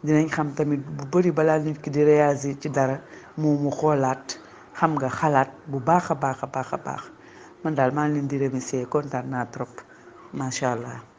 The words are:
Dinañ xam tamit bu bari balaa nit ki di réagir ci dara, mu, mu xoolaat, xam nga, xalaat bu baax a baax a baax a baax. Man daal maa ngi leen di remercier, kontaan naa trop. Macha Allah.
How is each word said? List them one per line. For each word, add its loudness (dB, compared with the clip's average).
Dinañ 4
xam -2
tamit 0
bu -10
bari 2
balaa 4
nit -4
ki -6
di 2
réagir 4
ci -6
dara, 0
mu, 4
mu 0
xoolaat, 0
xam 2
nga, -2
xalaat 2
bu -4
baax 2
a 0
baax -2
a -8
baax -6
a -6
baax. -8
Man -2
daal 4
maa 0
ngi 0
leen -2
di -4
remercier, -4
kontaan -4
naa -4
trop. -10
Macha -2
Allah. -8